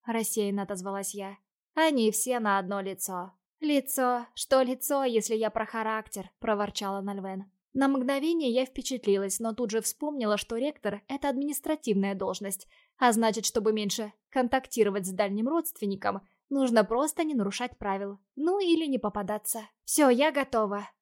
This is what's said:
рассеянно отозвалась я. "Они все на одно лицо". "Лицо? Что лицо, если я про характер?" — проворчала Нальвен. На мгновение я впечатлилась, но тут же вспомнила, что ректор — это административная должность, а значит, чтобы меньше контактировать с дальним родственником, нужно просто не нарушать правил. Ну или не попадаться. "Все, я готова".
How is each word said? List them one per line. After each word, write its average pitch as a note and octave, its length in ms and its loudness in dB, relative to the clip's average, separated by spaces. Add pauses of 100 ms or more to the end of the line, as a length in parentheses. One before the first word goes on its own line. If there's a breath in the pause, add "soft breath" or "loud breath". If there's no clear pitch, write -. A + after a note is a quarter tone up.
рассеянно G#3 580 -2
отозвалась G3 500 -6
я. G3 240 -10 (380)
"Они C#4 360 4
все B3 280 -2
на G3+ 200 2
одно G3 220 -2
лицо". F#3 520 -6 (260)
"Лицо? C4 760 0
Что - 280 2
лицо, C4 420 0
если A3+ 320 2
я A3 140 0
про A3 160 -2
характер?" — A3 640 -6 (100)
проворчала G3+ 640 -2
Нальвен. G3 440 -6 (280)
На C4+ 140 4
мгновение C#4 640 0
я B3+ 140 2
впечатлилась, G3+ 760 0
но A3+ 140 -4
тут A3+ 180 -2
же A3 100 0
вспомнила, A#3+ 560 -2
что A3+ 200 -6
ректор — A#3 500 -4
это C#4 220 -2
административная B3+ 840 0
должность, F#3+ 540 -6 (300 soft breath)
а B3 140 6
значит, A3 340 2
чтобы A3 280 2
меньше G#3 400 -2 (160)
контактировать A#3 760 2
с F#3+ 40 -6
дальним G3+ 360 0
родственником, G3+ 720 -2 (280 soft breath)
нужно B3+ 340 4
просто C4+ 400 0
не D#4 100 0
нарушать A3+ 460 -2
правил. G3+ 400 -6 (160)
Ну F4 240 0
или E4 260 2
не C4+ 140 0
попадаться. G#3 640 -4 (240)
"Все, C#4+ 240 6
я C#4 220 4
готова". A3 560 -2 (140)